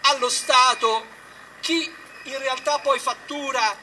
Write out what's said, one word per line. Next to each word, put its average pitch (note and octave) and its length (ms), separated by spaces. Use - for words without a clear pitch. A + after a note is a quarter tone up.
allo C4 280
Stato A#3+ 760
chi - 420
in C4+ 140
realtà C4+ 420
poi C4+ 200
fattura B3+ 840